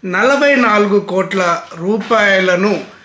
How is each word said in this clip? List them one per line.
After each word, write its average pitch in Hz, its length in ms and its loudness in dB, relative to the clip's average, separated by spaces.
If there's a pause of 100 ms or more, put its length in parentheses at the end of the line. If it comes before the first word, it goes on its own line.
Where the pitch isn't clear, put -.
నలభై 269 500 2
నాలుగు 208 440 2
కోట్ల 185 640 -2 (140)
రూపాయలను 190 1300 0